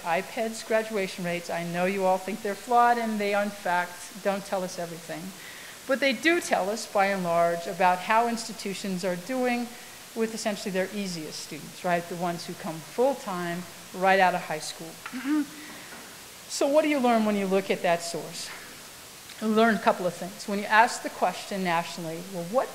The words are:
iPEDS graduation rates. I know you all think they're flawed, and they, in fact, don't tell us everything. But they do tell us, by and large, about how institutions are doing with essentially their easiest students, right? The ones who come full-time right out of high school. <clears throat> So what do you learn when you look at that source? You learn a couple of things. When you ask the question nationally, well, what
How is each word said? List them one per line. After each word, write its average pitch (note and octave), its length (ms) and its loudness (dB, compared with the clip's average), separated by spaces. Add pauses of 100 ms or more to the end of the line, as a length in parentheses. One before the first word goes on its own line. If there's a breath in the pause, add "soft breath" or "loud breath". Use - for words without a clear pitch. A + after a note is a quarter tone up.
iPEDS G3 600 -2
graduation A3 580 0
rates. F3 240 -4
I E3+ 160 -4
know F3 220 0
you G3 180 0
all F#3 140 4
think G3 240 -6
they're G3+ 120 -2
flawed, A#3+ 440 6
and A3 200 -2
they, G3+ 160 0
in G3+ 140 2
fact, F3+ 760 -4
don't G3 220 0
tell F#3+ 180 -2
us F3+ 160 -6
everything. E3 440 -8 (640 loud breath)
But C4 120 2
they C4+ 120 4
do E4 280 2
tell F#3 280 0
us, A3 160 -4
by G3 220 4
and G3 180 0
large, E3+ 420 4
about F3+ 320 4
how A3+ 300 4
institutions G3 760 -4
are F3+ 140 0
doing A#3+ 500 0 (480 loud breath)
with A3+ 200 0
essentially G#3 360 -2
their F#3 240 2
easiest F3+ 460 -4
students, E3+ 440 -12
right? F3 220 2
The F#3 100 -6
ones E3+ 280 -2
who F#3 100 -8
come E3+ 200 -6
full-time F3+ 880 -2 (320)
right F#3+ 260 6
out F3+ 140 6
of E3+ 80 -2
high D#3 160 -6
school. D#3+ 320 -10 (240)
<clears throat> C#4 300 -2 (1040 loud breath)
So D4+ 200 0
what D4+ 140 6
do D#4 60 2
you D4 120 2
learn A#3 240 4
when G#3 100 2
you G3 120 0
look F#3+ 260 2
at F#3 100 0
that E3+ 200 4
source? E3 460 -6 (920 loud breath)
You A3 60 0
learn A3 260 6
a F#3+ 60 0
couple G3 260 4
of E3+ 80 0
things. F#3+ 320 -8
When G3+ 140 -2
you G#3 60 -4
ask A3+ 360 6
the D4 80 -4
question F#3+ 540 -2
nationally, E3+ 540 -2 (140)
well, F3 120 -4
what A3+ 300 0